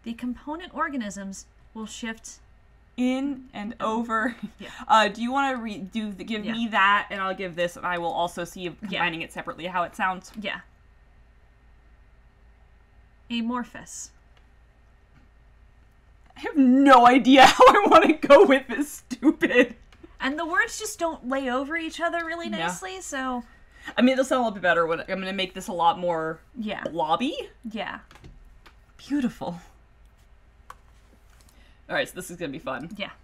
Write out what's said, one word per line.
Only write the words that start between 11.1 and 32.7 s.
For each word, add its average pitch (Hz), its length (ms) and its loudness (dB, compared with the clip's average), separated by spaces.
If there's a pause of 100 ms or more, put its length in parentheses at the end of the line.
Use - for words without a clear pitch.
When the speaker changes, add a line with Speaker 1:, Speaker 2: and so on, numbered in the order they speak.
Speaker 1:
Amorphous. 233 800 -6 (2250)
Speaker 2:
I - 40 -16
have 392 160 -6
no 262 500 8
idea 262 380 8
<laughs> - 20 10
how - 200 8
I 415 200 6
wanna 311 260 6
go 311 320 8
with 269 220 2
this 254 420 -6
stupid. 247 680 2 (460)
Speaker 1:
And 269 180 -4
the 339 60 -4
words 392 340 -2
just 427 200 -10
don't 320 280 -6
lay 269 220 -4
over 269 260 -4
each 320 240 -8
other 339 240 -4
really 339 240 -10
Speaker 2:
No. - 120 -6
Speaker 1:
nicely, 370 420 -8
so 262 420 -8 (540)
Speaker 2:
I 214 40 0
mean, 254 120 4
it'll 262 120 0
sound 262 140 -2
a 247 60 0
little 214 100 -4
bit 185 80 -10
better 170 240 2
when, 165 140 -4
I'm - 40 -12 (140)
gonna 190 140 -8
make 190 200 -6
this 185 140 -12
a 214 60 -8
lot 170 260 2
more 165 400 -4 (180)
Speaker 1:
Yeah. 208 260 -8
Speaker 2:
blobby. 240 680 -4 (200)
Speaker 1:
Yeah. 202 300 -10 (1000)
Speaker 2:
Beautiful. 247 600 -6 (2250)
All - 80 -10
right, - 140 -2
so - 60 -20
this 175 160 -14
is 175 60 -14
gonna 160 140 -8
be 131 60 -12
fun. 131 400 -10